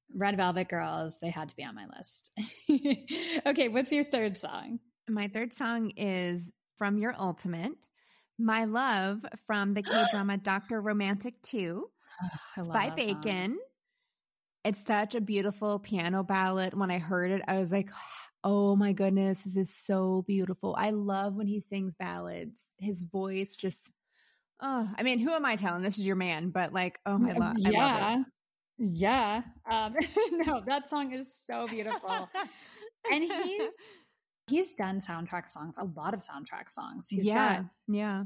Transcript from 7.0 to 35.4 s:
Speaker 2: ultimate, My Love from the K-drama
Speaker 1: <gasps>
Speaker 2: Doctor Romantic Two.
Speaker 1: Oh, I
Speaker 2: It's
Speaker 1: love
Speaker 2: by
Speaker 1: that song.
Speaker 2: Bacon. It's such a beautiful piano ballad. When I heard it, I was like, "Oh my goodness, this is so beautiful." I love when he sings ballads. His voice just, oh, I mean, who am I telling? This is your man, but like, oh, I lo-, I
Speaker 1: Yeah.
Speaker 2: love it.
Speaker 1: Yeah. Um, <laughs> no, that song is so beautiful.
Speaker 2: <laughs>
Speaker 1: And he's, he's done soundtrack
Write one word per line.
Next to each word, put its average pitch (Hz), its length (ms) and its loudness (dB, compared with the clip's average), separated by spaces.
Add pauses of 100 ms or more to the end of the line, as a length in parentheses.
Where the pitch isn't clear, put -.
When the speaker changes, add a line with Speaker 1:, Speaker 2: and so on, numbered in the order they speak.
Speaker 2:
ultimate, 175 580 -4 (640)
My 226 260 2
Love 214 600 2 (220)
from 202 260 2
the 202 100 0
K-drama 202 560 2
Speaker 1:
<gasps> 196 40 -6
Speaker 2:
Doctor 202 380 -2
Romantic 208 640 -2
Two. 202 460 -4 (340)
Speaker 1:
Oh, 180 60 -2 (280)
I 196 40 -6
Speaker 2:
It's 170 80 -4
Speaker 1:
love 165 60 -4
Speaker 2:
by 220 160 4
Speaker 1:
that 160 100 -2
song. 202 220 0
Speaker 2:
Bacon. 202 360 0 (1040)
It's 202 200 0
such 214 300 0
a 233 60 0
beautiful 202 580 0
piano 190 460 0
ballad. 190 500 2
When 190 160 2
I 180 80 2
heard 180 320 0
it, 196 160 0
I 190 120 2
was 180 120 2
like, 196 180 2 (540)
"Oh 202 320 6
my 202 180 6
goodness, 196 520 4
this 190 120 -2
is 190 180 2
so 190 520 2
beautiful." 185 500 0
I 214 140 0
love 202 460 -2
when 214 100 -2
he 202 140 0
sings 190 340 -4
ballads. 175 760 -6 (100)
His 190 240 -4
voice 190 520 -2
just, - 360 -2 (720)
oh, 247 360 0
I - 80 -2
mean, 247 160 2
who 269 100 2
am 311 160 2
I 233 100 2
telling? 180 260 0
This 196 160 0
is 196 80 0
your 190 100 2
man, 175 340 0
but 175 220 -2
like, 180 340 -2
oh, 202 180 4
I 247 80 0
lo-, 226 140 2
I 214 240 2
Speaker 1:
Yeah. 214 400 4
Speaker 2:
love 240 100 2
it. 262 60 0 (520)
Speaker 1:
Yeah. 214 640 2 (280)
Um, 220 240 2 (240)
<laughs> 440 120 4 (160)
no, 254 200 0
that 277 240 2
song 285 240 -2
is 262 200 -8
so 240 340 -6
beautiful. 233 640 -2
Speaker 2:
<laughs> 370 40 -2 (720)
Speaker 1:
And 302 140 4
he's, 392 480 -2 (800)
he's 349 240 2
done 190 280 -2
soundtrack 170 480 -6